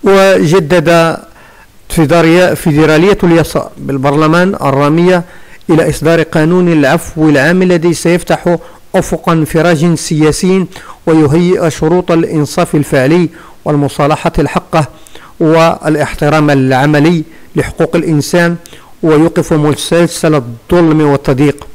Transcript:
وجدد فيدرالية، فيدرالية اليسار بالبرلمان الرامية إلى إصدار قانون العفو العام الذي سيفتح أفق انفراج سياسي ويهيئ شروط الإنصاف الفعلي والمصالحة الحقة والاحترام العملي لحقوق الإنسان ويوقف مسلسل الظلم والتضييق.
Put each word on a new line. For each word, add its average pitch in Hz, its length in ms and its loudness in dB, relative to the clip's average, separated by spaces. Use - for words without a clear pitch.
وجدد 175 1120 2
فيدرالية، 165 640 2
فيدرالية 156 720 2
اليسار 165 540 0
بالبرلمان 147 800 0
الرامية 156 680 0
إلى 165 200 2
إصدار 165 320 0
قانون 170 520 0
العفو 156 560 0
العام 151 320 2
الذي 175 320 0
سيفتح 170 640 -2
أفق 185 340 -2
انفراج 165 640 0
سياسي 160 720 0
ويهيئ 165 600 2
شروط 175 420 -2
الإنصاف 165 640 -2
الفعلي 156 540 0
والمصالحة 147 760 -2
الحقة 160 460 -2
والاحترام 156 1080 0
العملي 143 720 0
لحقوق 160 400 -4
الإنسان 170 600 0
ويوقف 160 500 0
مسلسل 156 840 -2
الظلم 156 680 0
والتضييق. 143 720 0